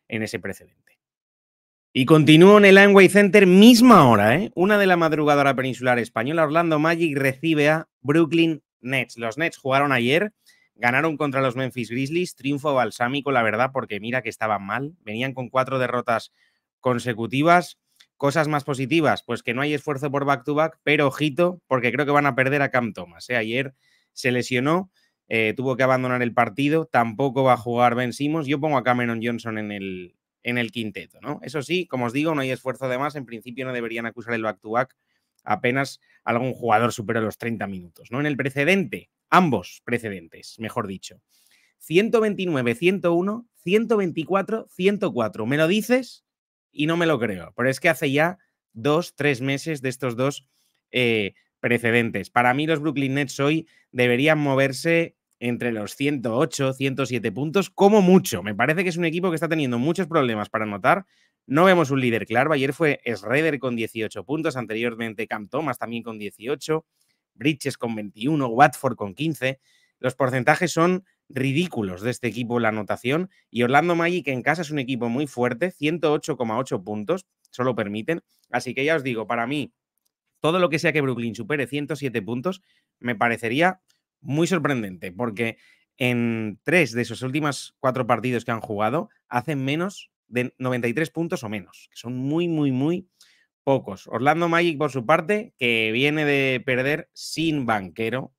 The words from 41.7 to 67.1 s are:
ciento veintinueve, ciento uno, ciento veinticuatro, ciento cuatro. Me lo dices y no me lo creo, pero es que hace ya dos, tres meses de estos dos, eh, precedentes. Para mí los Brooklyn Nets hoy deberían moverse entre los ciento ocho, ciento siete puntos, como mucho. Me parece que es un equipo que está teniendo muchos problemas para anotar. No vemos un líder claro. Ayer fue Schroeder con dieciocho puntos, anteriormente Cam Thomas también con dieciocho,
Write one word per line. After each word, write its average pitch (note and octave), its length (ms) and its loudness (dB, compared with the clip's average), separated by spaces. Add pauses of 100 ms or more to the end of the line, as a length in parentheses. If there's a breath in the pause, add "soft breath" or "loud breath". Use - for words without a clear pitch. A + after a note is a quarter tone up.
ciento G#3+ 420 2
veintinueve, E3 540 0
ciento F3 380 0
uno, G3+ 420 -2
ciento G#3+ 420 0
veinticuatro, F#3+ 720 -2
ciento F#3+ 420 0
cuatro. A2 340 -4
Me C#3 120 0
lo D#3+ 100 4
dices A3+ 540 -2 (560)
y D3+ 100 -2
no E3 100 0
me F3 80 0
lo D3+ 140 2
creo, F#2+ 360 -6
pero B2 140 0
es C3 100 -2
que F3 80 0
hace D#3 240 0
ya D#3+ 260 0 (360)
dos, D3 420 -2
tres C#3 240 -2
meses C#3 420 -6
de C3 80 -4
estos B2 280 -6
dos, C3+ 320 -4 (420)
eh, A2+ 420 0 (280)
precedentes. A#2 680 0
Para B2 240 2
mí D3+ 140 -2
los D#3 140 0
Brooklyn C#3 340 -2
Nets C#3+ 240 -4
hoy D#3 260 0 (260 soft breath)
deberían B2+ 460 2
moverse C#3+ 800 0 (240)
entre A#2+ 320 -4
los G#2 240 -8
ciento C3+ 400 -2
ocho, C#3 380 -2
ciento C3+ 320 -4
siete A2+ 260 -4
puntos, D3+ 380 -2
como G3+ 320 6
mucho. F3+ 420 4
Me G#2 100 -6
parece D3+ 300 0
que F#3 60 -4
es E3 80 -6
un E3+ 80 -2
equipo F3 260 -2
que D#3+ 40 -2
está D#3+ 120 -4
teniendo C#3 320 -2
muchos E3 280 0
problemas B2 420 0
para A2 160 -2
anotar. B2 400 0 (420)
No D3+ 160 2
vemos E3+ 280 4
un C3+ 100 0
líder A2+ 240 0
claro. C3 280 0
Ayer C#3 200 -2
fue D3+ 320 0
Schroeder B2 520 -2
con A#2+ 180 -6
dieciocho A2 500 -8
puntos, D#3 300 -4
anteriormente A2+ 720 -6
Cam G#2+ 200 -10
Thomas C3+ 320 -6
también A#2 240 -8
con A2 160 -12
dieciocho, C3+ 640 -8 (480)